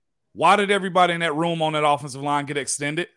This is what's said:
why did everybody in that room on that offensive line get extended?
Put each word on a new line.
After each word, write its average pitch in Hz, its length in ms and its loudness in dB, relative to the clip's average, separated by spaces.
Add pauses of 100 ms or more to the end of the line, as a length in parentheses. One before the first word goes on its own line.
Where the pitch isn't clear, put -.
(320)
why 165 240 4
did 202 140 0
everybody 180 440 2
in 170 60 -6
that 165 140 -2
room 165 280 -2
on 156 100 0
that 151 120 -2
offensive 143 380 0
line 143 240 -2
get 143 120 -8
extended? 147 580 -6